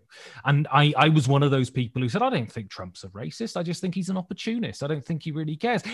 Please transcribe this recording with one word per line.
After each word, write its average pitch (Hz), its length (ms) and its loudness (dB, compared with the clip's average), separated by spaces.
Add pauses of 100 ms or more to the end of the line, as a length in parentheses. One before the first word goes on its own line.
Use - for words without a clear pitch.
(440)
And 143 260 2
I, 147 280 6
I 147 100 6
was 151 220 4
one 139 140 4
of 143 80 4
those 131 180 2
people 127 320 -4
who 123 80 0
said, 196 140 0
"I 262 60 2
don't 156 220 -2
think 107 180 -10
Trump's 92 360 -14
a - 20 -12
racist. 135 480 -10
I 175 80 -4
just 165 160 -4
think 185 160 -4
he's 185 140 -4
an 190 80 -2
opportunist. 185 640 -6
I 143 40 -4
don't 147 180 -4
think 160 180 -6
he 160 80 -6
really 156 240 -4
cares." 233 280 0 (100)